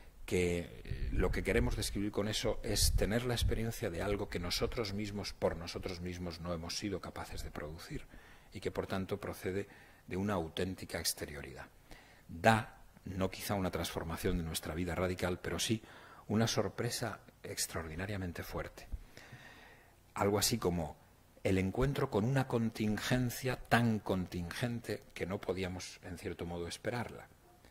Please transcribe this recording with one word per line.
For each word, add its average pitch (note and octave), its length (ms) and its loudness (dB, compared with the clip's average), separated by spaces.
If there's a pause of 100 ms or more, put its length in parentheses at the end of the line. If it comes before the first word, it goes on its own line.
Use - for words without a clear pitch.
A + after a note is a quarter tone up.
(260)
que, F2 580 2
eh, - 280 -2
lo F#2+ 180 4
que F#2+ 120 0
queremos A#2 320 4
describir G#2 360 0
con G2+ 180 0
eso G#2+ 340 0
es G#2+ 320 4
tener A2 300 4
la B2 80 2
experiencia A2+ 560 2
de E2+ 140 -2
algo G2+ 260 0
que G2+ 100 -2
nosotros G2 540 -2
mismos, G2+ 400 -4
por F2 240 2
nosotros F2 460 -6
mismos, F2 400 -4
no F2 100 -2
hemos E2 240 -4
sido G2 240 -2
capaces - 420 -8
de - 80 -6
producir - 540 -8 (480)
y G2+ 80 -10
que, F#2+ 100 -2
por F#2 160 -2
tanto, G2 320 -2
procede F#2+ 480 -4 (420)
de F#2 100 -2
una G2+ 160 2
auténtica F2+ 680 -2
exterioridad. C#2+ 680 -6 (600)
Da, G#2+ 540 4 (240)
no F#2+ 240 0
quizá - 240 -2
una F#2+ 160 2
transformación E2 680 0
de E2+ 80 2
nuestra E2 300 -4
vida E2+ 200 0
radical, F2+ 460 2
pero E2+ 180 -2
sí A2 240 0 (460)
una A2 180 4
sorpresa A2 720 0 (220)
extraordinariamente F#2 1000 -4
fuerte. - 460 -8 (1300)
Algo G2+ 240 6
así A2 200 4
como F2 380 0 (460)
el F#2+ 160 4
encuentro C3 520 2
con G#2 140 4
una C3 220 4
contingencia A#2+ 1120 2
tan A#2 420 6
contingente G2+ 1040 -2 (120)
que - 120 -4
no G2 140 -2
podíamos, F#2 640 -2
en F2+ 140 -8
cierto F2 280 -6
modo, E2+ 220 -4
esperarla. - 600 -6 (420)